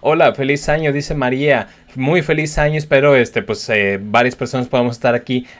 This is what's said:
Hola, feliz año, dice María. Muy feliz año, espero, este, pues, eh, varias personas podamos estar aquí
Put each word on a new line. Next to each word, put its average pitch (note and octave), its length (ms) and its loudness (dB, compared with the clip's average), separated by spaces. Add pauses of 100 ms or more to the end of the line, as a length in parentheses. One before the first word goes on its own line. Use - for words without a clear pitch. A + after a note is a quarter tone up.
Hola, D3+ 320 2
feliz C#3 340 -2
año, D#3 240 0
dice C#3+ 220 -4
María. C3 560 0 (260)
Muy C#3+ 260 0
feliz D#3 380 -4
año, D3+ 180 0
espero, C#3+ 380 4
este, A#2 260 2
pues, G#2 280 -6
eh, G2+ 300 2
varias A#2 360 0
personas B2+ 320 -4
podamos A#2+ 300 0
estar A#2+ 180 0
aquí B2 320 -6 (120)